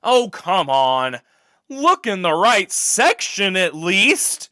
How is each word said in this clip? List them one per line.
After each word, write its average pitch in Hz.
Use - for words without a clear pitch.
Oh, 247
come 175
on! 131
Look 294
in 196
the 175
right 196
section -
at 185
least 185